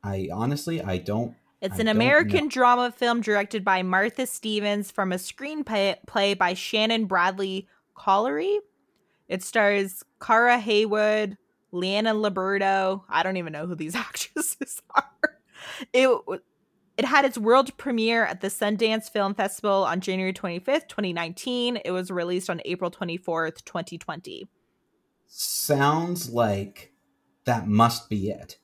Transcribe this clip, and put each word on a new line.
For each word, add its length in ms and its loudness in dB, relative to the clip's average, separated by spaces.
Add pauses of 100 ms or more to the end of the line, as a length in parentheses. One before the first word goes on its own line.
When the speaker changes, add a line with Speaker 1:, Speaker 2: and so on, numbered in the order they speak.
Speaker 1:
I 300 -4
honestly, 480 -4
I 160 -2
don't, 380 -4 (260)
Speaker 2:
It's 140 -6
Speaker 1:
I 60 -2
Speaker 2:
an 40 2
Speaker 1:
don't 100 2
Speaker 2:
American 500 4
Speaker 1:
know. 40 0
Speaker 2:
drama 420 4
film 300 0
directed 420 0
by 200 2
Martha 420 0
Stevens 680 -4
from 200 -2
a 60 -2
screenplay, 800 -4 (120)
play 260 2
by 200 2
Shannon 520 0
Bradley 640 0 (280)
Collery. 640 2 (680)
It 160 -6
stars 600 0 (160)
Cara 400 4
Haywood, 800 2 (340)
Leanna 420 0
Liberto. 920 0
I 160 0
don't 140 -2
even 160 -6
know 140 -8
who 80 -6
these 200 -8
<laughs> 120 -4
actresses 760 -8 (120)
are. 460 -2 (540)
It 100 6
w-, 360 2 (580)
it 80 2
had 200 4
its 120 0
world 400 4
premiere 480 0
at 160 -6
the 80 -2
Sundance 600 0
Film 240 0
Festival 520 0
on 160 -2
January 320 -2
twenty-fifth, 540 -2
twenty 260 -4
nineteen. 720 -4
It 60 -4
was 200 -4
released 380 -4
on 160 -4
April 260 -4
twenty-fourth, 720 -6
twenty 340 -8
twenty. 520 -12 (800)
Speaker 1:
Sounds 1000 0
like 640 -2 (540)
that 220 0
must 420 4
be 200 -2
it. 340 -12